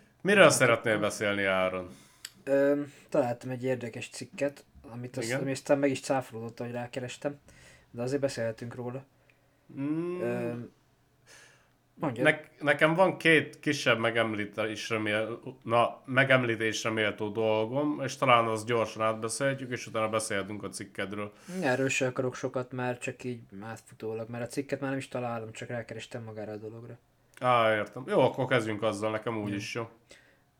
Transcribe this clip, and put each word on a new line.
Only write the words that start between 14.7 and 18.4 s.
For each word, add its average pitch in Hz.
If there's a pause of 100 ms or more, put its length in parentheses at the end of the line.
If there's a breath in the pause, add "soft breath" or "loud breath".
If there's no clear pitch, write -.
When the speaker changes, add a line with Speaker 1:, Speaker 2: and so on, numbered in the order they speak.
Speaker 1:
mél-, 107 (240)
na, 113
megemlítésre 123
méltó 107
dolgom, 113
és 131
talán 120